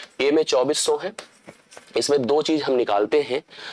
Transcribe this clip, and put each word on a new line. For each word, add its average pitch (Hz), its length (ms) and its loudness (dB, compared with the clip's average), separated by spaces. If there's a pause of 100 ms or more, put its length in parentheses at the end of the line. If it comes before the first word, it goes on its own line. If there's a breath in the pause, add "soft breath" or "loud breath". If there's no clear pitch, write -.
(200 loud breath)
ए 135 100 2
में 156 120 4
चौबीस 139 360 0
सौ 147 180 0
है, 175 160 -8 (840)
इसमें 135 260 2
दो 143 200 2
चीज 151 200 0
हम 135 100 0
निकालते 110 500 2
हैं, 131 200 -4 (300 loud breath)